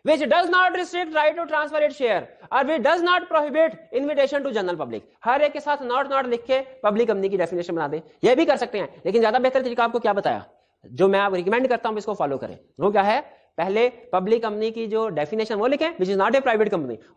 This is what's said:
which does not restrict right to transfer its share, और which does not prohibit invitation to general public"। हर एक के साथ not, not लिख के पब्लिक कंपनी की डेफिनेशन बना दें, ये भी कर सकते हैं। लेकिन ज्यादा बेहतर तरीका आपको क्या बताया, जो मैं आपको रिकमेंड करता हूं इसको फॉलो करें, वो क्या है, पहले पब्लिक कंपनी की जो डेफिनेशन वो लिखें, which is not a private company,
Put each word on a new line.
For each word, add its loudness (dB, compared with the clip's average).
which 2
does 2
not 4
restrict -4
right 2
to -4
transfer -2
its 2
share, 0
और 2
which -2
does 2
not 2
prohibit 2
invitation 0
to -4
general -2
public"। -8
हर 2
एक 2
के -8
साथ -2
not, -2
not 0
लिख -4
के 0
पब्लिक 0
कंपनी 0
की -2
डेफिनेशन -2
बना -2
दें, -6
ये 6
भी 2
कर 4
सकते -4
हैं। -8
लेकिन 2
ज्यादा 2
बेहतर 2
तरीका -2
आपको -2
क्या 0
बताया, -2
जो 2
मैं 4
आपको 0
रिकमेंड -2
करता -2
हूं -4
इसको -6
फॉलो -2
करें, -12
वो 2
क्या 4
है, -2
पहले 0
पब्लिक -2
कंपनी -4
की -6
जो -2
डेफिनेशन -4
वो 0
लिखें, 0
which -2
is 0
not 2
a 2
private 2
company, -4